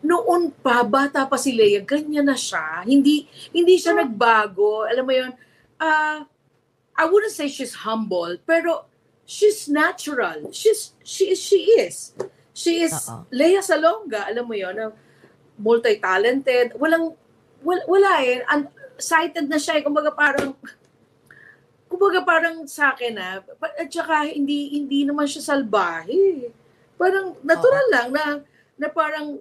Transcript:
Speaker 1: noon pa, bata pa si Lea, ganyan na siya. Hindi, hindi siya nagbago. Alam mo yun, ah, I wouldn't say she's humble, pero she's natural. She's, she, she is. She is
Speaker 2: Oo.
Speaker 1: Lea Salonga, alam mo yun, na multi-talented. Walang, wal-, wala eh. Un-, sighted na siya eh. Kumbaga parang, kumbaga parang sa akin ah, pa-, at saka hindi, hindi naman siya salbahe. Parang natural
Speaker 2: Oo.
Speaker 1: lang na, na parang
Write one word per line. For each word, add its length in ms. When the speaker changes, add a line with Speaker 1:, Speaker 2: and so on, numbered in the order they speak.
Speaker 1:
noon 500
pa, 320
bata 400
pa 140
si 160
Lea, 260
ganyan 480
na 80
siya. 480
Hindi, 400
hindi 280
siya 180
nagbago. 880
Alam 220
mo 100
yun, 160
ah, 500
I 140
wouldn't 260
say 160
she's 320
humble, 640
pero 420
she's 420
natural. 840
She's, 480
she, 340
she 460
is. 320
She 320
is 160
Speaker 2:
Oo. 300
Speaker 1:
Lea 300
Salonga, 680
alam 180
mo 100
yun, 200
na 160
multi-talented. 1200
Walang, 380
wal-, 260
wala 320
eh. 240
Un-, 240
sighted 520
na 80
siya 240
eh. 20
Kumbaga 300
parang, 400
kumbaga 340
parang 440
sa 260
akin 240
ah, 240
pa-, 200
at 140
saka 400
hindi, 480
hindi 280
naman 220
siya 200
salbahe. 1040
Parang 460
natural 460
Speaker 2:
Oo. 60
Speaker 1:
lang 160
na, 160
na 140
parang 520